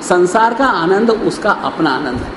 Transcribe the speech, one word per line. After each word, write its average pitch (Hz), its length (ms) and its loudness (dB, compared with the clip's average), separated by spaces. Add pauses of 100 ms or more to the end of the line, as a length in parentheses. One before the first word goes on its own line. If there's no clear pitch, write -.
संसार 202 440 2
का 269 120 0
आनंद 233 460 2
उसका 208 400 -2
अपना 151 380 -2
आनंद 127 280 -4
है - 200 -8